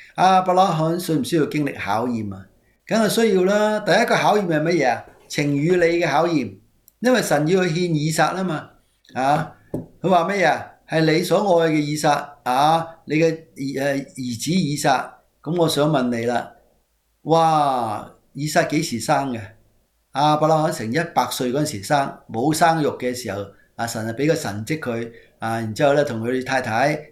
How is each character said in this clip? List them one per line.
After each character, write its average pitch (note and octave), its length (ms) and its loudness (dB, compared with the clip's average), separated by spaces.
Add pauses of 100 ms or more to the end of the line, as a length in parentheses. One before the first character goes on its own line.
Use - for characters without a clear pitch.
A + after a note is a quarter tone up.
(160)
亞 F#3 260 4
伯 F3+ 120 0
拉 F#3 100 6
罕 E3 340 0
需 E3+ 140 -4
唔 D3 100 0
需 E3+ 140 -2
要 D3 80 4
經 D3+ 220 -2
歷 - 120 -8
考 G#2 280 -2
驗 A2 280 -4
啊？ F#2+ 120 -14 (400)
梗 G#3 120 0
係 G#3+ 120 2
需 A3 240 2
要 F#3 100 2
啦。 G#3+ 360 2
第 G3+ 120 0
一 A3+ 140 4
個 A3+ 80 2
考 E3 240 2
驗 G3 80 0
係 D#3 160 0
乜 E3 100 0
嘢 C#3+ 160 2
啊？ A2 160 -2 (240)
情 C#3+ 260 -2
與 D#3+ 220 2
理 E3+ 260 2
嘅 D#3+ 80 0
考 D3+ 160 2
驗， C3+ 300 -2 (440)
因 B3 120 2
為 A3+ 80 4
神 D3+ 260 0
要 F#3 160 4
去 F3+ 60 0
獻 E3+ 240 0
以 D#3 180 0
撒 D#3 220 2
吖 F#3 100 -4
嘛。 D#3 280 -6 (440)
啊， C#3+ 400 0 (480)
佢 E3 80 -2
話 E3+ 140 4
乜 F#3+ 200 -2
嘢 D#3 80 4
啊？ A#2 180 -6 (160)
「係 D#3 140 -2
你 D#3+ 220 2
所 F3 160 2
愛 E3+ 320 2
嘅 D#3 60 0
以 D3+ 200 -2
撒 D3 460 -2
啊， D3+ 440 2 (200)
你 D3 100 -2
嘅 D#3+ 100 2 (300)
兒， C3+ 260 -6
誒， C#3 320 -4
兒 B2 300 -8
子 D3 60 -4
以 D3+ 260 0
撒。」 C3 420 0 (240)
噉 D#3+ 160 -4
我 E3 80 4
想 D3 220 2
問 B2+ 260 0
你 A#2 120 -2
啦， - 260 -4 (720)
哇， C#3+ 880 2 (240)
以 D3 120 -6
撒 D#3 180 2
幾 D#3 180 0
時 A#2+ 180 -6
生 C#3 320 0
嘅？ A2+ 80 -6 (720)
亞 D3+ 240 2
伯 D3+ 100 0
拉 D#3 120 4
罕 D#3+ 120 0
成 A2+ 220 -6
一 C#3+ 60 0 (160)
百 B2+ 160 2
歲 B2+ 240 -4
嗰 D3 60 0
陣 D3+ 100 -2
時 G2 140 -10
生， C#3 340 -2 (120)
冇 A#2+ 220 0
生 D#3+ 300 2
育 C3+ 60 2 (100)
嘅 B2 160 -4
時 A2 180 -8
候， G2+ 80 -6 (360)
啊， A#2 100 -4
神 A2+ 200 -6
就 A2+ 60 -6
畀 C#3 160 -2
個 D#3+ 60 4
神 G#2+ 320 -6
蹟 D#3 120 -4
佢， A2+ 320 -6 (280)
啊， A2+ 220 -4
然 A2 140 -6
之 D3+ 100 -2
後 C#3+ 100 6
呢， D3 100 4
同 A2+ 160 -6
佢 B2+ 240 -2
太 C3 160 -2
太 B2 520 -2